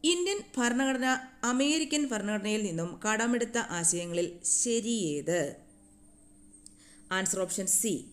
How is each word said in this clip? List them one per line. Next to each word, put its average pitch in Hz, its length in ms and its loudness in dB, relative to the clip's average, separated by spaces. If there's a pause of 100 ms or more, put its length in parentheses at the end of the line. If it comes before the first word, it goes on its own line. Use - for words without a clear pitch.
ഇന്ത്യൻ 359 360 2 (180)
ഭരണഘടന 254 500 2 (360)
അമേരിക്കൻ 294 640 2
ഭരണഘടനയിൽ 214 560 -2
നിന്നും 170 400 -4
കടമെടുത്ത 226 540 2
ആശയങ്ങളിൽ 170 680 0 (340)
ശരിയേത്? 180 800 0 (1700)
ആൻസർ 190 300 0
ഓപ്ഷൻ 185 260 -2
സി 208 260 2 (200)